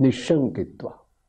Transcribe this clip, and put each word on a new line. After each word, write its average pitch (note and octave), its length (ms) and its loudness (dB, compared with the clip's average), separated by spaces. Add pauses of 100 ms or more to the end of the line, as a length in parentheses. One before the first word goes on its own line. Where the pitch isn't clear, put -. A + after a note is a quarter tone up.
નિશંકિત્વ. B2+ 880 0 (400)